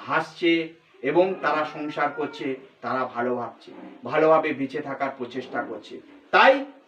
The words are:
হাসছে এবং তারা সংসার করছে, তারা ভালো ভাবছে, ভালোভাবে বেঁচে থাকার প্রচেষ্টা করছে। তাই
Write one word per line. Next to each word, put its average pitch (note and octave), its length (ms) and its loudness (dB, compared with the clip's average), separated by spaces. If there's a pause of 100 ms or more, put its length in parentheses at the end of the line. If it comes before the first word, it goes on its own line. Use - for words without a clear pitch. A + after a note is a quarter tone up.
হাসছে D#3+ 460 0 (520)
এবং D#3+ 220 4 (180)
তারা D3+ 180 0 (140)
সংসার D3+ 420 -4
করছে, D3 300 -6 (340)
তারা B2 200 -4 (120)
ভালো A#2+ 260 -2
ভাবছে, - 320 -12 (380)
ভালোভাবে D#3 400 4 (100)
বেঁচে C3+ 280 -4
থাকার C3+ 300 -4
প্রচেষ্টা B2 420 -8 (100)
করছে। G#2+ 260 -14 (380)
তাই A#3 200 8 (340)